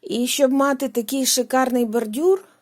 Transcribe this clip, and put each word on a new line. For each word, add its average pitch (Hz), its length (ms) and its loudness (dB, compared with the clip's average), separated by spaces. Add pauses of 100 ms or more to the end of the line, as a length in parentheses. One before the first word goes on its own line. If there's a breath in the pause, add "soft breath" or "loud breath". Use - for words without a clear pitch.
І 240 260 -4
щоб 262 240 2
мати 277 380 0
такий 254 360 -2
шикарний 254 600 0
бордюр 233 580 0 (180)